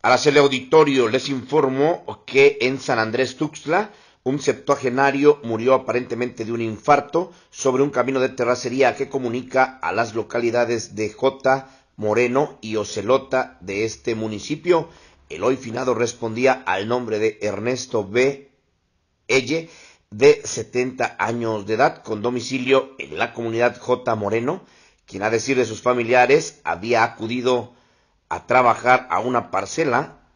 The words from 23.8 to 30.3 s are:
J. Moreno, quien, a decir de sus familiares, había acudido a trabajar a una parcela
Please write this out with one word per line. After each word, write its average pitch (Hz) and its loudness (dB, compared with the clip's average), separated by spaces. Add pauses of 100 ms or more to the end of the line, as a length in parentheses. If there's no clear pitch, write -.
J. 123 -2
Moreno, 117 -2 (460)
quien, 98 -8
a 110 0
decir 117 0
de 127 2
sus 107 -10
familiares, 123 2
había 110 0
acudido 120 -2 (540)
a 87 -10
trabajar 123 4
a 90 0
una 120 -2
parcela 123 -2 (180)